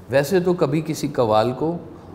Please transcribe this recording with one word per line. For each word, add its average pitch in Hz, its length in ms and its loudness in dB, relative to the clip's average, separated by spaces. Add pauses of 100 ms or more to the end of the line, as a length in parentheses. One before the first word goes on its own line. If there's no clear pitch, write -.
वैसे 143 300 2
तो 175 140 2
कभी 160 280 0
किसी 156 260 -6
कव्वाल 117 440 2
को 156 280 -4 (360)